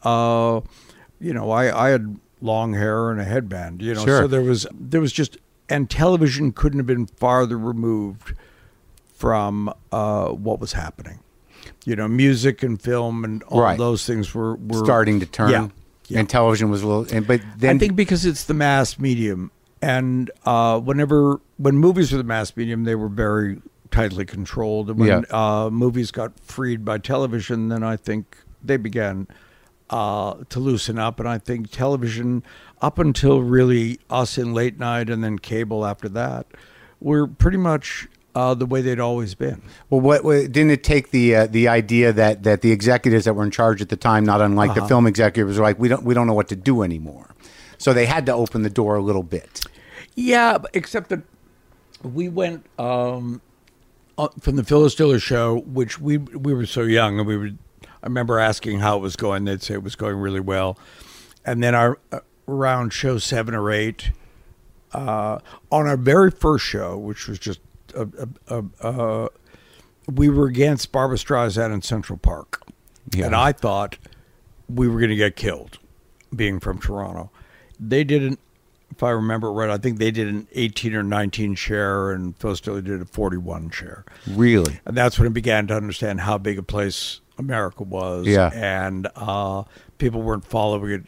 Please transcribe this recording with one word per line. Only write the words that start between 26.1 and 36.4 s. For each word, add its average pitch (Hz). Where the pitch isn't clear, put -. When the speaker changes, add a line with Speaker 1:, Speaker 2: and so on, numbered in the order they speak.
Speaker 1:
got -
freed 120
by 107
television, 117
then 113
I 113
think 107
they 135
began, 101
uh, 104
to 123
loosen 120
up. 113
And 113
I 120
think 113
television, 123
up 143
until 135
really 123
us 123
in 120
late 120
night 120
and 113
then 107
cable 110
after 101
that, 123